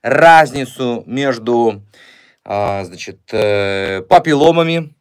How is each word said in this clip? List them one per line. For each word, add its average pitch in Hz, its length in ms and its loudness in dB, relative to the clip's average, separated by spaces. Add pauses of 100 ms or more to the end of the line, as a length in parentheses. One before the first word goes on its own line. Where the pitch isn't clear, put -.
разницу 135 1040 2
между, 120 760 -2 (640)
а, 101 400 -4
значит, 90 360 -16 (120)
э, 98 680 -2
папилломами. 165 1000 0